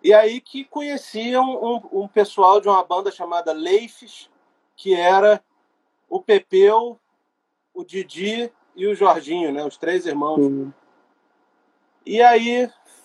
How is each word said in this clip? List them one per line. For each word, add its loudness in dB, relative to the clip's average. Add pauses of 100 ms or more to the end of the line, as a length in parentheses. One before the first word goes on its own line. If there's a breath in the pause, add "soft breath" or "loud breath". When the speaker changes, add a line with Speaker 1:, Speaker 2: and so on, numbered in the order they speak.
Speaker 1:
E 4
aí 4
que -16
conheciam -6 (180)
um, -8
um -10
pessoal 2
de -4
uma 2
banda -6
chamada -8
Leifes, -6 (460)
que -2
era 2 (680)
o -8
Pepeu, 2 (760)
o -12
Didi -8 (240)
e -6
o -2
Jorginho, 0
né, -8
os -10
três -4
irmãos. -4
Speaker 2:
Sim. -2 (1300)
Speaker 1:
E 0
aí 4 (340)